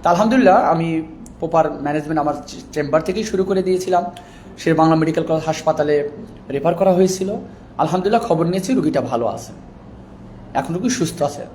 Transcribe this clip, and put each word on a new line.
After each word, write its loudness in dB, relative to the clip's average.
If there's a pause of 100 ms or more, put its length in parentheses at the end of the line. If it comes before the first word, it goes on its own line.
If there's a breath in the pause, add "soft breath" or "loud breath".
তা 2
আলহামদুলিল্লাহ, 6
আমি 0 (360)
প্রপার 2 (180)
ম্যানেজমেন্ট -2
আমার 0 (120)
চে-, -16
চেম্বার 0
থেকেই -2
শুরু 0
করে 0
দিয়েছিলাম। 0 (540 loud breath)
শের 2
বাংলা 4
মেডিকেল 0
কলেজ -2
হাসপাতালে 0 (440)
রেফার 0
করা 4
হয়েছিল। 2 (480 loud breath)
আলহামদুলিল্লাহ, 2
খবর 0
নিয়েছি, -2
রুগীটা 2
ভালো -2
আছে, -8 (1000)
এখন -4
রুগী -2
সুস্থ -2
আছে। -6